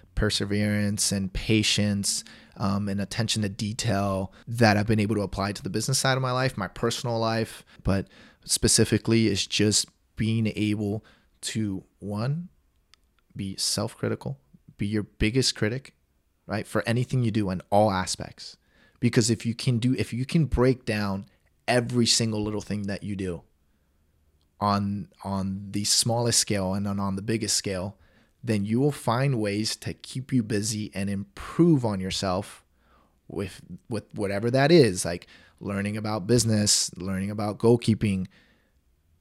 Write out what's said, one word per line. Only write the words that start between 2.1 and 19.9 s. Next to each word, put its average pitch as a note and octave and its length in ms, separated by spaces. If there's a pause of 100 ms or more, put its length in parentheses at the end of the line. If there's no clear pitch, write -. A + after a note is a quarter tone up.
um, G2+ 320
and G2 120
attention G#2+ 420
to G#2 60
detail G2+ 840 (140)
that A2+ 300
I've G#2 100
been G#2+ 140
able G#2 160
to G#2 60
apply G2 300
to - 100
the G2+ 80
business A2+ 280
side C3 180
of C3 60
my B2+ 100
life, B2+ 240
my F#2+ 120
personal A#2 500
life, A2+ 460 (180)
but F#2+ 260 (360)
specifically A2+ 840
is G2 200
just - 400 (300)
being A2+ 380
able G#2 500 (380)
to, G2+ 420 (140)
one, B2 500 (840)
be G2 220
self-critical, - 840 (380)
be G#2 100
your G#2+ 160
biggest A2 520
critic, A#2 400 (520)
right, G2+ 200
for - 200
anything B2 360
you A2+ 80
do G2+ 200
in F#2 200
all G#2 200
aspects. - 640 (440)
Because A#2 300
if G#2+ 140
you A2+ 100
can A#2+ 240
do, B2+ 200